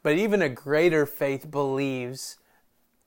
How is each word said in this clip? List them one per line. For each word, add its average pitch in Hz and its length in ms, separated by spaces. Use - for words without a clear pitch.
but 151 140
even 202 260
a 151 80
greater 151 560
faith 139 460
believes 135 840